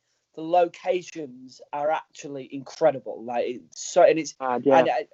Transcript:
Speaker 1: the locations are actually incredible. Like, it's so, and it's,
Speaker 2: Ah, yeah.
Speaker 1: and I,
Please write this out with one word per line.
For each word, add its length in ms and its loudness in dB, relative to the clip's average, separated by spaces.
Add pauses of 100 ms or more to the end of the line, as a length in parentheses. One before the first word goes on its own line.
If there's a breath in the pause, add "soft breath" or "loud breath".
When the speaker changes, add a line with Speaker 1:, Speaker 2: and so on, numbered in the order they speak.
(360)
Speaker 1:
the 60 -12
locations 1200 -4 (120)
are 180 -4
actually 640 -10
incredible. 680 -2
Like, 240 -2
it's 440 -12
so, 120 6
and 140 6
it's, 200 -8
Speaker 2:
Ah, 240 -2
yeah. 160 6
Speaker 1:
and 120 4
I, 240 -4